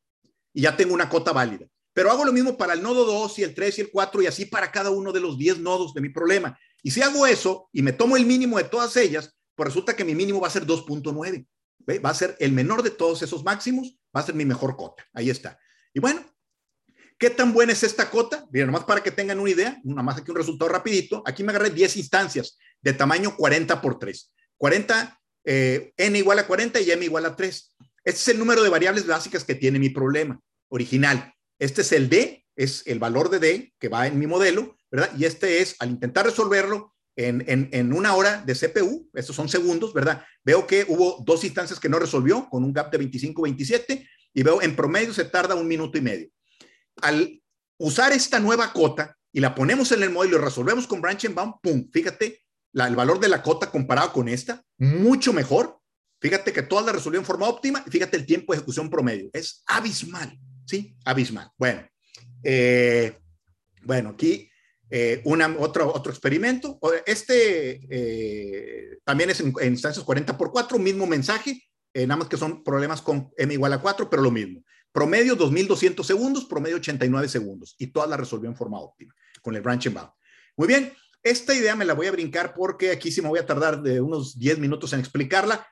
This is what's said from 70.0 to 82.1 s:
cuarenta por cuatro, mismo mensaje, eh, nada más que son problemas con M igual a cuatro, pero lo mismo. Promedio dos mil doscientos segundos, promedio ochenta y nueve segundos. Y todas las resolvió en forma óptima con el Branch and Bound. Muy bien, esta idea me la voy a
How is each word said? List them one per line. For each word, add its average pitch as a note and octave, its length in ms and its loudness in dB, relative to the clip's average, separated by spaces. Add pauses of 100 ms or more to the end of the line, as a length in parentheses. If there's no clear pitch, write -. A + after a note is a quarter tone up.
cuarenta C#3 340 -2
por E3 140 -2
cuatro, A#3+ 260 0
mismo F#3+ 300 0
mensaje, G#3 560 -2 (300)
eh, B2+ 120 -2
nada C#3+ 120 0
más E3 100 -4
que D3+ 100 -4
son D#3 260 -6
problemas C#3+ 380 -2
con C#3 360 -4
M C#3+ 160 0
igual C#3 200 0
a C3+ 80 -2
cuatro, G3 280 -2
pero C#3+ 120 2
lo C3+ 80 4
mismo. G2+ 320 -4 (300)
Promedio G#3+ 440 2
dos D#3+ 160 2
mil F#3 160 0
doscientos F3+ 380 2
segundos, C4 400 0
promedio D#3+ 300 -4
ochenta C#3+ 300 -4
y B2+ 40 2
nueve C3+ 200 0
segundos. G#2 480 -8
Y B2+ 100 -10
todas D3+ 220 -2
las D3 100 -4
resolvió A#2 300 -8
en A#2+ 60 -10
forma G#2 240 -10
óptima - 360 -20 (260)
con A2 140 -8
el G#2+ 60 -8
Branch B2 260 -2
and G#2+ 80 -4
Bound. - 160 -16 (460)
Muy D#3+ 100 2
bien, C4 260 2 (280)
esta A#3+ 320 0
idea A3 220 2
me G#3+ 100 -2
la E3 80 0
voy D#3 140 -2
a G3 40 -4